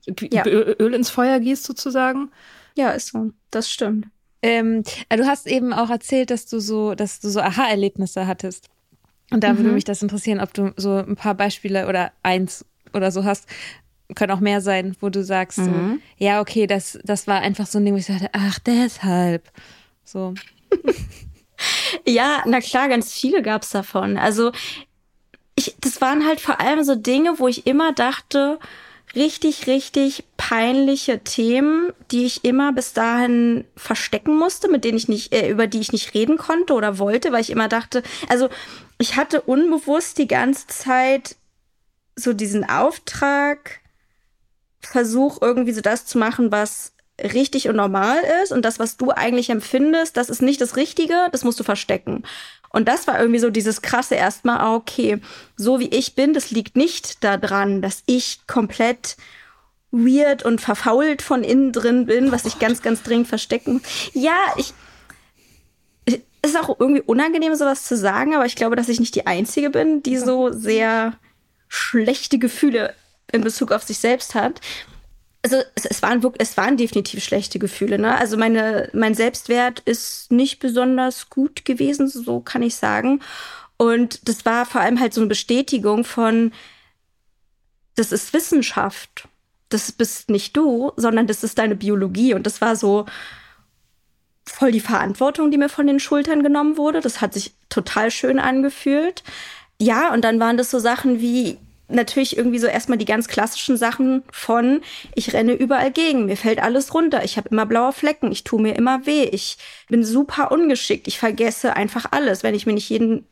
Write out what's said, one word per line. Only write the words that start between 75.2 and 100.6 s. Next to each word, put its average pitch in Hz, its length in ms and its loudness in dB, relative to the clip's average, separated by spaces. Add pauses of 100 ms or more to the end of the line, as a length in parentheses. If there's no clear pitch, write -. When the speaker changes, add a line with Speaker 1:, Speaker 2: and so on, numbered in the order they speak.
Speaker 2:
Also 254 140 0 (200)
es, - 100 -6
es - 160 -6
waren 233 200 2
wirk-, 254 180 0
es - 180 -4
waren 226 180 2
definitiv 214 480 0
schlechte 196 360 -2
Gefühle, 202 380 -2
ne? 220 200 2
Also 220 180 0
meine, 220 560 2
mein 220 240 2
Selbstwert 240 720 0
ist - 480 -4
nicht 269 260 2
besonders 254 680 0
gut - 340 -2
gewesen, 277 460 0
so 240 320 -6
kann 240 200 -4
ich 233 140 0
sagen. 233 460 0 (560)
Und 233 500 2
das - 180 -4
war 233 200 2
vor 233 160 -2
allem 233 180 2
halt 240 140 0
so 226 80 0
eine 220 80 2
Bestätigung 226 760 0
von, 226 480 2 (1400)
das 220 160 0
ist - 220 -2
Wissenschaft. - 960 -2 (400)
Das 214 240 -2
bist - 360 -2
nicht 202 280 -2
du, 277 400 2
sondern 226 300 2
das 208 160 -4
ist - 140 -6
deine 220 180 2
Biologie. 202 580 2
Und 185 120 0
das 208 140 -4
war 226 160 2
so 208 300 2 (1400)
voll - 260 0
die 220 80 2
Verantwortung, 262 720 0
die 294 60 2
mir 285 120 2
von 285 180 0
den 277 120 4
Schultern 294 440 0
genommen 294 320 2
wurde. 311 260 0
Das 247 200 -4
hat 202 120 -2
sich - 200 -8 (160)
total 220 400 -2
schön 262 300 0
angefühlt. 277 840 0 (560)
Ja, 247 340 2
und 233 100 2
dann 226 160 4
waren 233 180 2
das 247 140 0